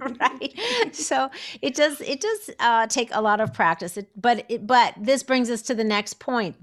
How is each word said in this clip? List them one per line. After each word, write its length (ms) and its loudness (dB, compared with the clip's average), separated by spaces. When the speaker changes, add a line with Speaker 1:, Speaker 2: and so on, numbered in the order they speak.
Speaker 1:
<laughs> 0 -
Speaker 2:
<laughs> 0 -
Right. 760 -2
So 340 -2
it 140 -2
does, 260 2
it 200 -6
does, 280 -4
uh, 280 4
take 260 -2
a 80 0
lot 180 2
of 140 -2
practice. 440 0
It, 120 -10
but, 300 2
it, 160 -6
but 320 6
this 240 2
brings 300 0
us 120 -4
to 120 -2
the 80 0
next 360 0
point, 440 -2